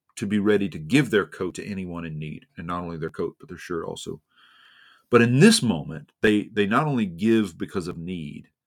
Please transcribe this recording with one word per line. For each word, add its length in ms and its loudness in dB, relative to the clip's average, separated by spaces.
to 100 -6
be 120 0
ready 300 2
to 100 -10
give 320 2
their 160 2
coat 300 -8
to 100 -12
anyone 380 -8
in 140 -10
need, 280 -12
and 100 -12
not 180 -6
only 120 -10
their 140 -8
coat, 300 -8
but 80 -20
their 100 -16
shirt 260 -6
also. 360 -10
But 120 8
in 180 4
this 220 8
moment, 500 -4
they, 300 4
they 140 0
not 200 0
only 200 0
give 520 0
because 300 -6
of 100 -10
need, 480 -10